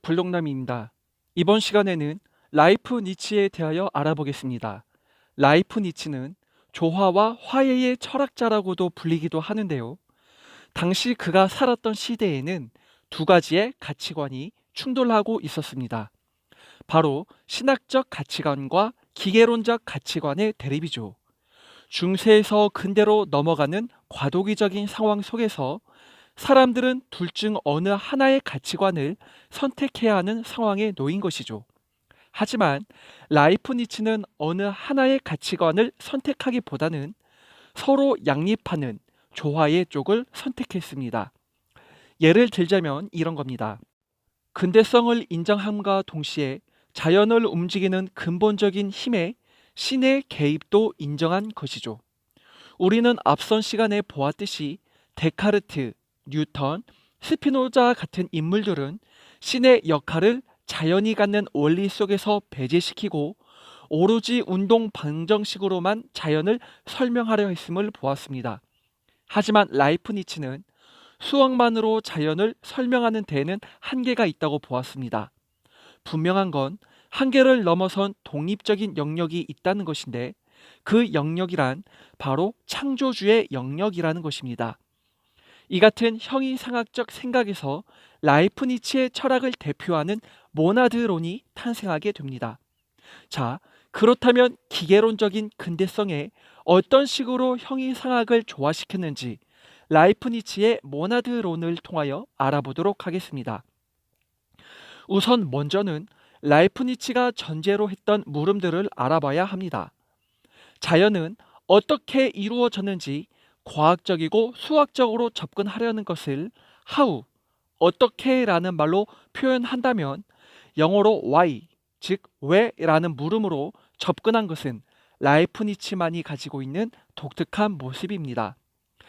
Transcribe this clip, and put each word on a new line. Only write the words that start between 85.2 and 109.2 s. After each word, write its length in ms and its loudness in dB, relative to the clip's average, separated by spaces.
이 100 -2
같은 400 4
형이상학적 920 -6
생각에서 720 -4
라이프니츠의 880 2
철학을 420 -2
대표하는 640 -4
모나드론이 920 2
탄생하게 580 -4
됩니다. 480 -10
자, 300 -4
그렇다면 640 4
기계론적인 880 2
근대성에 720 -4
어떤 400 6
식으로 520 -2
형이상학을 840 -2
조화시켰는지 960 -6
라이프니츠의 920 2
모나드론을 960 -4
통하여 480 -6
알아보도록 680 -2
하겠습니다. 580 -8
우선 440 2
먼저는 560 -2
라이프니츠가 920 2
전제로 540 -2
했던 360 0
물음들을 720 0
알아봐야 500 0